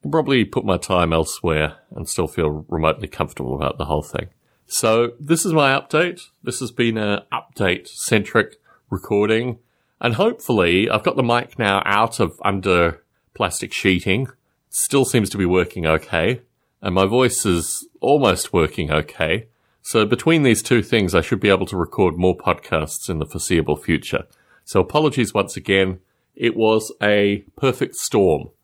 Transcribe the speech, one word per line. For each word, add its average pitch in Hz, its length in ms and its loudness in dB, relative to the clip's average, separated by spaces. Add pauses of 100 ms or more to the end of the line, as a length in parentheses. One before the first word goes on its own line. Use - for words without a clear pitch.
I'll 147 60 -4
probably 143 340 2
put 113 180 -4
my 95 140 2
time 87 340 2
elsewhere 80 640 -2 (140)
and - 160 -10
still 85 200 -2
feel 76 420 -4
remotely 80 380 -2
comfortable - 480 -6
about 71 220 -4
the - 80 -4
whole 76 180 -2
thing. - 240 -8 (400)
So 117 520 0
this 160 260 0
is 175 80 0
my 139 240 4
update. 175 440 -2 (220)
This - 160 -8
has 120 120 -8
been 117 260 0
an 104 240 -2 (100)
update-centric - 1300 -2 (320)
recording. 110 680 0 (400)
And 117 160 0
hopefully, 107 760 2
I've 107 140 -2
got - 120 0
the - 80 0
mic 120 340 -2
now 98 280 2
out 104 340 0
of 90 240 -2
under 92 600 0 (300)
plastic - 400 -4
sheeting. 98 500 0
It 127 60 -8 (400)
still - 360 0
seems 107 260 0
to 101 60 -8
be 95 80 2
working 87 400 0
okay. 82 560 0 (400)
And 98 120 -4
my 95 120 4
voice 120 400 2
is 85 420 -2 (120)
almost 135 540 2
working 78 380 0
okay. 80 560 -2 (340)
So 110 240 0
between 151 380 0
these 117 200 4
two 120 180 2
things, 98 320 0
I 87 80 4
should - 200 -2
be 104 80 2
able 95 160 4
to 92 120 -8
record 87 400 0
more 90 200 2
podcasts - 720 -4
in 82 100 -4
the 76 60 -4
foreseeable 78 500 -2
future. - 480 -4 (400)
So - 160 0
apologies 139 540 0
once 101 240 -4
again. 95 420 0 (360)
It 117 200 -2
was 110 360 0 (100)
a 101 440 2 (120)
perfect - 380 -2
storm 90 540 2 (140)